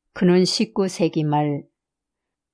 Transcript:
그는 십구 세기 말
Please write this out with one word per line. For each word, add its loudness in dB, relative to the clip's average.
그는 4
십구 -2
세기 -2
말 -2